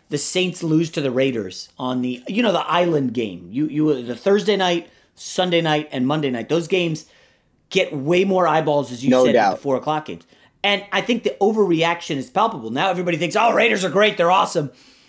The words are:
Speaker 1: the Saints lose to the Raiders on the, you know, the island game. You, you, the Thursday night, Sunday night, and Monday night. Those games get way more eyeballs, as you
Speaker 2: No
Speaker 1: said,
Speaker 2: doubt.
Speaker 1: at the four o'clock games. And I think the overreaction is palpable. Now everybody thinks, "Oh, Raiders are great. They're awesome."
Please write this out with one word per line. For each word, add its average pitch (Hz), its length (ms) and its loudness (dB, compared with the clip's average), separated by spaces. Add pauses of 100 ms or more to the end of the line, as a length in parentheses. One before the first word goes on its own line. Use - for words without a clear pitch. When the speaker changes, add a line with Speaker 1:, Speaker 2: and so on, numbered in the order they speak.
(100)
Speaker 1:
the 147 80 -2
Saints 180 440 -2
lose 160 280 2
to - 120 -4
the 135 80 0
Raiders 120 580 -2 (100)
on 127 240 -4
the, 123 260 -6
you 208 140 0
know, 220 100 2
the 170 140 0
island 156 460 0
game. 95 380 -6
You, 135 180 -2
you, 147 340 0
the 117 140 -8
Thursday 202 400 2
night, 180 320 0 (260)
Sunday 180 460 0
night, 151 320 0
and 127 140 -2
Monday 143 240 0
night. 117 180 -6
Those 165 200 0
games 170 360 0 (640)
get - 240 0
way 160 300 2
more 185 220 2
eyeballs, 151 460 0
as 120 120 -12
you 131 60 2
Speaker 2:
No 127 160 6
Speaker 1:
said, 120 60 4
Speaker 2:
doubt. 104 200 4
Speaker 1:
at - 40 -4
the - 60 -12
four 139 140 0
o'clock 151 300 -4
games. 87 180 -12 (380)
And 196 300 0
I 190 100 0
think 226 220 -2
the - 160 -4
overreaction 175 760 0
is 127 140 -8
palpable. 185 400 -2
Now 147 200 -2
everybody 175 280 -2
thinks, 170 180 -2
"Oh, 226 160 4
Raiders 214 320 2
are 180 60 -2
great. 202 260 2
They're 170 140 2
awesome." 180 400 2 (380)